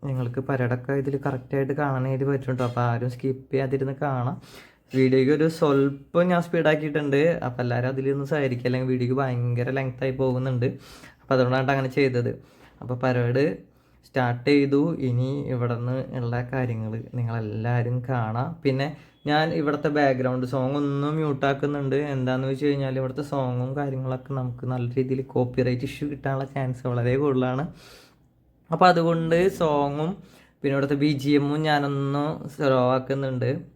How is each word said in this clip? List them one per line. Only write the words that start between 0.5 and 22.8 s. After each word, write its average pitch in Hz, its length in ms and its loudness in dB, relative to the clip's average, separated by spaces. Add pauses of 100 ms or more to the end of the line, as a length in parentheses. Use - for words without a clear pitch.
ഇതിൽ 139 340 -2
കറക്റ്റായിട്ട് 135 460 -2
കാണാനായിട്ട് 135 520 0
പറ്റും 131 280 0
കേട്ടോ. 127 120 0
അപ്പോൾ 120 160 -2
ആരും 120 300 0
സ്കിപ്പ് 131 420 -6
ചെയ്യാതിരുന്ന് 135 400 0 (100)
കാണാം. 135 340 -2 (580)
വീഡിയോയ്ക്ക് 131 440 6
ഒരു 156 100 4 (100)
സ്വല്പം 139 720 2
ഞാൻ 175 140 4
സ്പീഡാക്കിയിട്ടുണ്ട്. 151 1040 2
അപ്പോൾ 123 160 -4
എല്ലാവരും 120 260 0
അതിലൊന്ന് 135 440 -2
സഹകരിക്കുക, 127 360 0
അല്ലെങ്കിൽ 127 240 0
വീഡിയോയ്ക്ക് 127 300 0
ഭയങ്കര 123 480 -2
ലെങ്തായി 131 400 -2
പോകുന്നുണ്ട്. 127 560 0 (560)
അപ്പോൾ - 120 0
അതുകൊണ്ടാണ് 127 360 4
അങ്ങനെ 135 180 0
ചെയ്തത്. 123 440 0 (480)
അപ്പോൾ 123 240 -6
പരേഡ് 123 400 2 (640)
സ്റ്റാർട്ട് 123 440 0
ചെയ്തു. 143 320 4 (260)
ഇനി 127 220 0 (240)
ഇവിടുന്ന് 120 420 -2 (240)
ഉള്ള 117 160 -2 (160)
കാര്യങ്ങള് 113 460 -4 (200)
നിങ്ങളെല്ലാരും 117 760 -2 (120)
കാണാം. 120 420 -2 (140)
പിന്നെ 135 220 0 (440)
ഞാൻ 151 160 2 (140)
ഇവിടുത്തെ 147 360 0
ബാക്ക്ഗ്രൗണ്ട് 127 560 2
സോങ് 135 300 0
ഒന്ന് 143 260 0 (100)
മ്യൂട്ട് 143 320 -2
ആക്കുന്നുണ്ട്. 143 480 0 (160)
എന്താന്ന് 127 360 0
വെച്ച് 135 180 -4
കഴിഞ്ഞാൽ 139 320 0